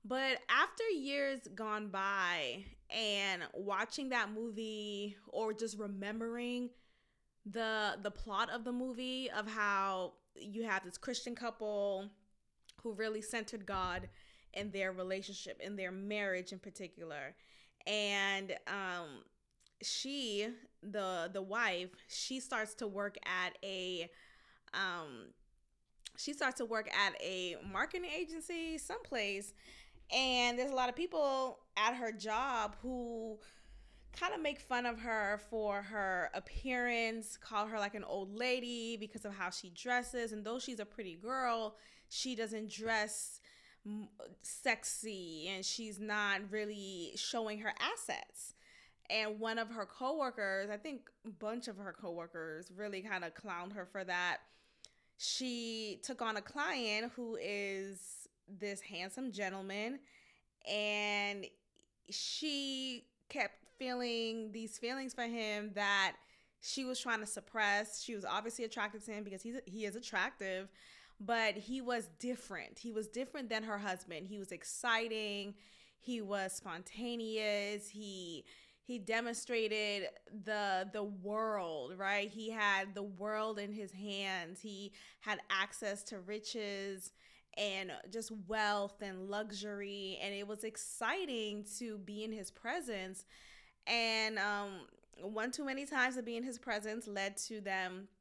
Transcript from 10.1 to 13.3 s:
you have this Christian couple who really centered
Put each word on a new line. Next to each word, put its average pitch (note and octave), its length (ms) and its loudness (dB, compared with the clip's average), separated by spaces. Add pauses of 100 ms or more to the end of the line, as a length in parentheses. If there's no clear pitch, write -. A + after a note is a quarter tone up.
you G#3 280 -4
have G3 200 2
this F3 140 -8
Christian B3 380 -2
couple G#3 720 0 (720)
who A3+ 120 -4
really A3 280 0
centered G#3+ 440 -4